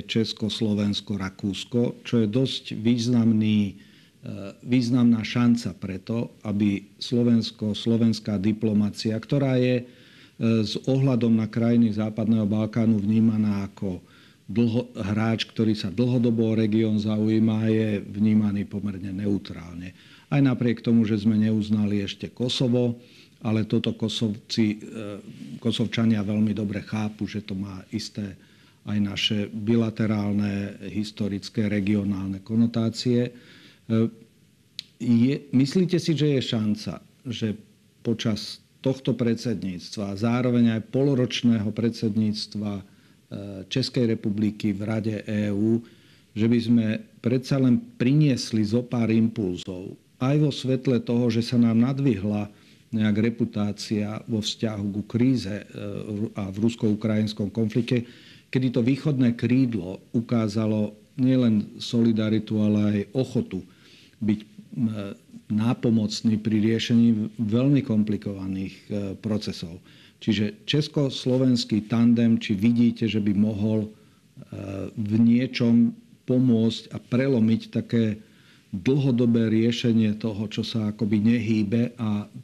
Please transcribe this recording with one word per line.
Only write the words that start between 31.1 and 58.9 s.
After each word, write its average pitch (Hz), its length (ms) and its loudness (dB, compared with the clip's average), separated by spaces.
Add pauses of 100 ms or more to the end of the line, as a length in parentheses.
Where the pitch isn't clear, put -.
regionálne 98 720 0
konotácie. 117 880 0
E, - 40 -10 (1600)
je, 120 380 2 (180)
myslíte 160 480 2
si, 165 160 0
že 143 240 2
je - 20 2 (140)
šanca, 107 480 -2 (240)
že 107 320 -4 (400)
počas - 640 -4 (160)
tohto 135 320 -2
predsedníctva 104 1040 -4
a 95 40 -10
zároveň 120 600 2
aj - 80 -10
poloročného 123 800 0
predsedníctva, 107 1120 -2
e, 95 40 -14 (840)
Českej 127 400 0
republiky 107 640 -2
v 95 160 -6
Rade 110 280 -2 (120)
E 104 240 -2
U, 110 320 0 (480)
že 107 160 0
by 120 160 4
sme 113 240 4 (320)
predsa 131 400 0
len 127 160 6 (240)
priniesli 127 640 2
zo 117 240 0
pár 117 240 0
impulzov, 98 880 -2 (240)
aj 139 160 2
vo 151 160 2
svetle 127 480 0
toho, 120 240 0
že 113 160 2
sa 120 160 0
nám 117 160 4
nadvihla 113 720 0 (460)
nejak 107 400 2
reputácia 104 960 -4
vo 113 80 -2
vzťahu 104 560 -4
ku 101 160 -4
kríze, 117 400 0
e, 101 160 -8 (720)
a 95 160 -6
v 98 80 -8
rusko-ukrajinskom 107 880 0
konflikte, 117 560 -2 (480)
kedy 131 160 0
to 120 160 0
východné 131 480 2